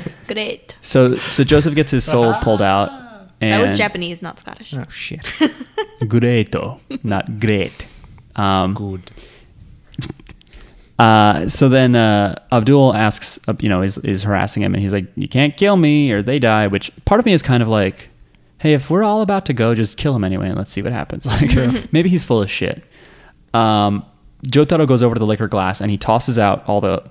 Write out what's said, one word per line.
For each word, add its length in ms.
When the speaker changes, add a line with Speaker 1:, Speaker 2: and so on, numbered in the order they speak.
Speaker 1:
Great. 540
Speaker 2:
so, 340
so 280
Joseph 320
gets 160
his 140
soul 360
pulled 200
out. 280
And 100
Speaker 1:
That 200
was 60
Japanese, 440
not 180
Scottish. 340
Speaker 3:
Oh, 160
shit. 360
Speaker 1:
<laughs> 360
Speaker 2:
Greato, 720
not 380
great. 460
Um, 360
Speaker 4:
Good. 380
Speaker 2:
uh, 480
so 220
then, 260
uh, 400
Abdul 420
asks, 540
uh, 120
you 80
know, 140
is, 180
is 240
harassing 400
him, 100
and 80
he's 120
like, 120
"You 120
can't 300
kill 180
me 360
or 100
they 180
die," 280
which 240
part 140
of 60
me 80
is 80
kind 220
of 60
like, 400
"Hey, 140
if 160
we're 140
all 180
about 260
to 60
go, 200
just 240
kill 180
him 80
anyway 260
and 80
let's 140
see 100
what 120
happens." 320
<laughs> 80
Like, 160
Speaker 3:
True. 420
Speaker 2:
maybe 180
he's 140
full 180
of 100
shit. 320
Um, 520
Jotaro 400
goes 140
over 140
to 40
the 60
liquor 220
glass 320
and 100
he 80
tosses 400
out 300
all 140
the 180